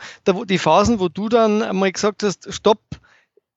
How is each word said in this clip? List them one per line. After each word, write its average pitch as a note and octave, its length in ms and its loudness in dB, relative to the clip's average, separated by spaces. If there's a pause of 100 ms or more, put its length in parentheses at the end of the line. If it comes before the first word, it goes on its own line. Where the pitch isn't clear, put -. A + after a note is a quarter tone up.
(240)
da, F#3+ 100 2
wo, A3 100 -8
die F#3 140 0
Phasen, G3+ 400 2
wo F#3 100 -2
du G3+ 200 -8
dann A3 340 2
einmal G3 300 -2
gesagt G#3 320 -4
hast, - 280 -6
"Stopp, - 280 0 (760)